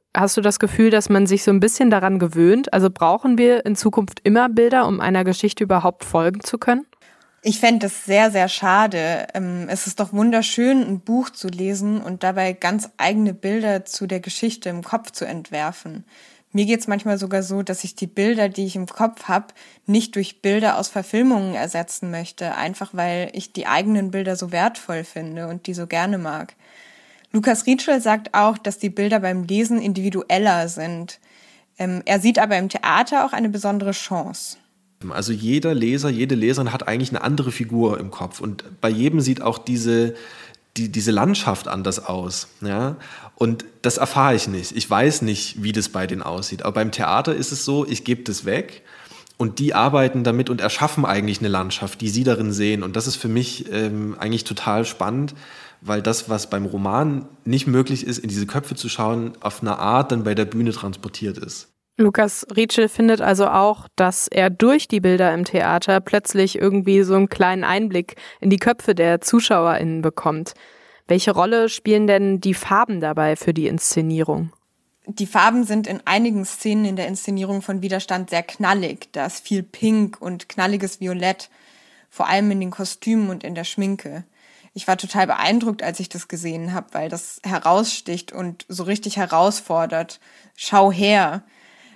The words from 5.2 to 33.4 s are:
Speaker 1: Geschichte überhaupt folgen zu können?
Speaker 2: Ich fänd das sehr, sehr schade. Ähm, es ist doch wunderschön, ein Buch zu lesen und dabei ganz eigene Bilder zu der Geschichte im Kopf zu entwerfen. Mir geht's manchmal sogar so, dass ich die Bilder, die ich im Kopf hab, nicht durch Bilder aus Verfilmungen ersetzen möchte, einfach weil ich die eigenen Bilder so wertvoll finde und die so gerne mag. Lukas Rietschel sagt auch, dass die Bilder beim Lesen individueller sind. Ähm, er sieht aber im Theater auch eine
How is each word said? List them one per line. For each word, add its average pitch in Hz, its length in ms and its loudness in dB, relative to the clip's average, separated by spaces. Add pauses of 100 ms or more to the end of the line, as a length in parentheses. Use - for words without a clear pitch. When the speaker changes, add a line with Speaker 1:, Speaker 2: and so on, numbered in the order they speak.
Speaker 1:
Geschichte 185 400 0
überhaupt 185 400 2
folgen 175 380 0
zu - 160 -4
können? 247 280 0 (600)
Speaker 2:
Ich 214 140 2
fänd 233 240 4
das - 220 -6
sehr, 208 260 6
sehr 190 160 4
schade. 185 880 2
Ähm, 180 360 -6
es 180 160 -4
ist - 140 -6
doch 202 140 -4
wunderschön, 233 680 2
ein 196 200 -2
Buch 240 280 0
zu - 200 -10
lesen 196 520 -2
und 180 220 -8
dabei 185 300 0
ganz 185 440 -2
eigene 202 360 2
Bilder 196 520 -2
zu - 220 -8
der 185 140 -6
Geschichte 220 480 -6
im 175 140 -8
Kopf - 280 -6
zu - 140 -10
entwerfen. 160 800 -8 (500)
Mir 208 100 2
geht's 226 220 0
manchmal 202 300 -2
sogar 196 240 -2
so, 196 220 -4
dass 185 200 -6
ich 185 120 -12
die 190 120 -6
Bilder, 214 400 0
die 196 180 -6
ich 190 100 -6
im 185 100 -6
Kopf 226 380 -2
hab, 196 320 -2 (320)
nicht 214 280 2
durch 196 280 -6
Bilder 208 340 2
aus - 100 -4
Verfilmungen 208 680 0
ersetzen 170 560 -6
möchte, 170 440 -8
einfach 185 380 -6
weil 175 400 -4
ich - 200 -12
die - 120 -8
eigenen 196 460 0
Bilder 190 240 -4
so 180 160 -8
wertvoll 175 520 -2
finde 165 440 -12
und 175 180 -12
die 185 80 -8
so 175 140 -8
gerne 180 320 -2
mag. 156 340 -8 (800)
Lukas 220 340 2
Rietschel 262 360 2
sagt 220 340 0
auch, 214 240 4
dass 202 180 -8
die 202 140 -4
Bilder 208 280 0
beim 185 260 -2
Lesen 220 360 0
individueller 190 880 0
sind. 170 500 -10 (600)
Ähm, 185 260 -4
er 196 140 4
sieht 214 180 4
aber 208 220 4
im 190 100 -2
Theater 247 560 2
auch 269 80 -4
eine 226 160 0